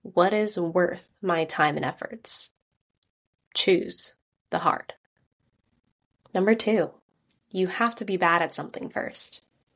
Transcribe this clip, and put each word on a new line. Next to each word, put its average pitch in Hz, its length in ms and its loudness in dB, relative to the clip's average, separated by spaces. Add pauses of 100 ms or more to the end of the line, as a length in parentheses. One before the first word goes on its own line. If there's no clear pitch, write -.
What 180 300 2
is 214 260 0
worth 175 600 -2
my 170 260 0
time 151 320 0
and 147 80 -4
efforts?" - 640 -4 (1040)
Choose - 580 2 (380)
the - 80 -2
hard. - 340 -2 (1400)
Number 196 220 4
two, 214 380 2 (600)
you 185 160 0
have 233 280 -2
to 214 100 -8
be 190 120 -2
bad 170 260 4
at 160 100 -2
something - 360 -8
first. - 520 -6 (340)